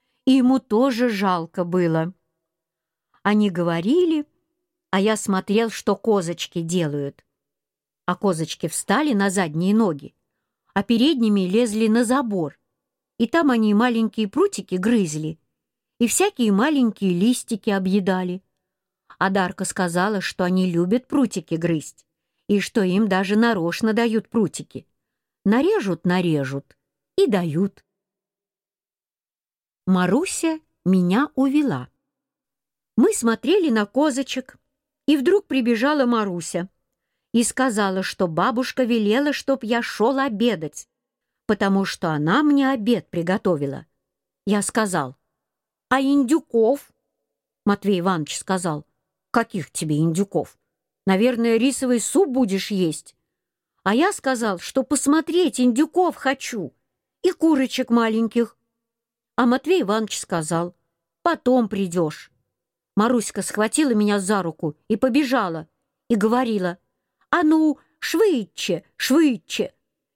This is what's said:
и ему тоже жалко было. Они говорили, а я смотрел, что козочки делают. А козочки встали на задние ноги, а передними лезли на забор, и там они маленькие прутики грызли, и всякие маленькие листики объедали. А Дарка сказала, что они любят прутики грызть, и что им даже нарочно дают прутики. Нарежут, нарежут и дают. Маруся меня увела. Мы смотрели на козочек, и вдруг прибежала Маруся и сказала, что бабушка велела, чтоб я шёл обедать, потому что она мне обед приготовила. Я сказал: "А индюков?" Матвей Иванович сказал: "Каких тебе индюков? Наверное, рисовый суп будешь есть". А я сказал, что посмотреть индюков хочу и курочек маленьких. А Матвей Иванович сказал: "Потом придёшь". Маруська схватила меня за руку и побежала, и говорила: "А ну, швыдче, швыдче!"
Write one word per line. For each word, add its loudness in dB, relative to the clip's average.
и 4
ему 4
тоже 0
жалко -2
было. 0
Они 2
говорили, 0
а 0
я 2
смотрел, -2
что -2
козочки -2
делают. -4
А 0
козочки -4
встали -2
на 0
задние -2
ноги, 0
а -2
передними 2
лезли 0
на 2
забор, -2
и 0
там 2
они 2
маленькие 0
прутики -2
грызли, -2
и 2
всякие 0
маленькие 2
листики -2
объедали. -2
А 0
Дарка -2
сказала, -2
что -4
они 0
любят 0
прутики -2
грызть, -4
и 2
что -2
им 0
даже 0
нарочно 0
дают -2
прутики. -4
Нарежут, 0
нарежут -2
и 4
дают. -2
Маруся 0
меня 2
увела. -2
Мы 4
смотрели 0
на 0
козочек, -2
и 4
вдруг 2
прибежала 2
Маруся -2
и 2
сказала, -2
что -4
бабушка -2
велела, 0
чтоб -4
я -2
шёл 0
обедать, -4
потому 2
что -4
она 0
мне 4
обед -2
приготовила. -2
Я 0
сказал: -4
"А 0
индюков?" 0
Матвей 0
Иванович -2
сказал: -4
"Каких -4
тебе -4
индюков? -2
Наверное, 2
рисовый 0
суп 0
будешь -2
есть". -4
А 0
я 2
сказал, -4
что -4
посмотреть 0
индюков 0
хочу -6
и 2
курочек 0
маленьких. 0
А 2
Матвей 2
Иванович -2
сказал: -4
"Потом 2
придёшь". -4
Маруська 0
схватила 0
меня 2
за -2
руку -6
и 0
побежала, 0
и 2
говорила: 0
"А 0
ну, 4
швыдче, -2
швыдче!" 0